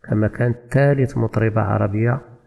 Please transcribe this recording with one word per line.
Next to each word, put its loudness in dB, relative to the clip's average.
كما 0
كانت -2
ثالث 2
مطربة 0
عربية 0